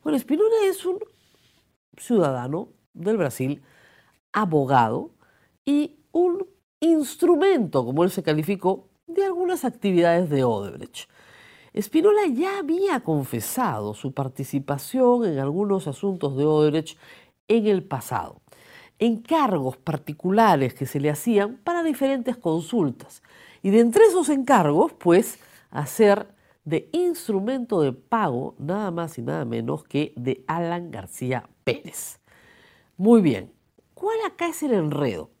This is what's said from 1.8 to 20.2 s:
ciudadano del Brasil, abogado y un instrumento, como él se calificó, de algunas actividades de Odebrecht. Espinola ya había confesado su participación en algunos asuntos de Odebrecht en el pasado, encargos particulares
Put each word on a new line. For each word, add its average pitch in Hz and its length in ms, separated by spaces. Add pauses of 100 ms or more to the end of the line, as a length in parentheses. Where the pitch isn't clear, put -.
ciudadano 147 720 (260)
del 202 220
Brasil, 135 440 (720)
abogado 143 760 (520)
y 294 360 (120)
un 359 360 (320)
instrumento, 311 1040
como 139 180
él 185 60
se 180 140
calificó, 180 640 (180)
de 349 180
algunas 359 420
actividades 175 680
de 135 120
Odebrecht. 104 640 (680)
Espinola 392 520
ya 339 320
había 349 440
confesado 127 920
su 131 220
participación 143 1120
en 147 100
algunos 180 500
asuntos 151 500
de 143 80
Odebrecht 151 520 (500)
en 214 200
el 190 160
pasado, 117 580 (560)
encargos 214 800
particulares 160 1000